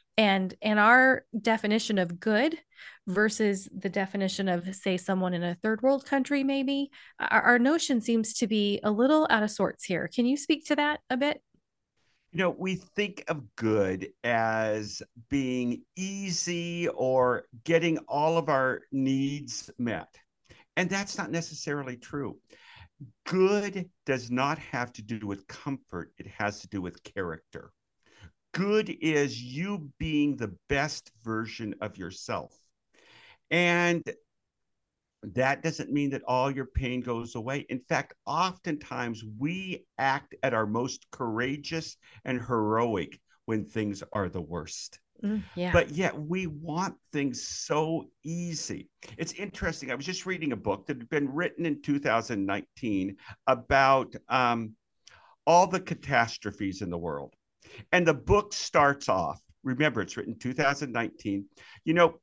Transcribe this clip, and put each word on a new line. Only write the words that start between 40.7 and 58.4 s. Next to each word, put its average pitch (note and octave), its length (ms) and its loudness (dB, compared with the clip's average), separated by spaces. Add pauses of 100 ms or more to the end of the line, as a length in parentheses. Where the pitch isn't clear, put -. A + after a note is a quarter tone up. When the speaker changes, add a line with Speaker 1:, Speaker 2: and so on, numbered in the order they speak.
Speaker 2:
courageous C#3 840 -6 (280)
and B2 160 -2
heroic A2 800 0 (260)
when G#2+ 180 -2
things G#2 400 -4 (100)
are G2 160 -2
the F2+ 120 -6
worst. E2 580 -10 (240)
Speaker 1:
Mm, G#3 200 -2 (120)
yeah. F3+ 180 -2
Speaker 2:
But F3 160 4
yet D#3+ 280 -2
we E3+ 280 -4
want E3 500 -4 (160)
things C#3 360 -2
so D#3 580 -2 (180)
easy. E3 640 -8 (300)
It's - 160 -8
interesting. E3 580 -6
I D3+ 40 -4
was C#3 100 -8
just F3+ 220 -6
reading E3 240 -4
a A2+ 60 -2
book G2+ 280 -4
that C#3+ 120 -4
had A#2 120 -16
been C#3+ 240 -2
written E3 320 -4
in D3+ 160 -2
two C#3+ 160 0
thousand A2+ 480 0
nineteen G2 720 -2 (300)
about, C3+ 640 4 (160)
um, A#2 440 2 (720)
all F3 180 8
the F#3 140 0
catastrophes A#2 1040 0
in F2+ 80 -4
the F2 80 -4
world. D2 340 -6 (580)
And F3+ 160 4
the D#3+ 60 8
book F#3 400 2